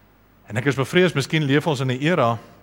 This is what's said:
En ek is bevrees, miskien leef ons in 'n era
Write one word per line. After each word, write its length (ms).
En 80
ek 80
is 120
bevrees, 360
miskien 320
leef 240
ons 100
in 100
'n 120
era 360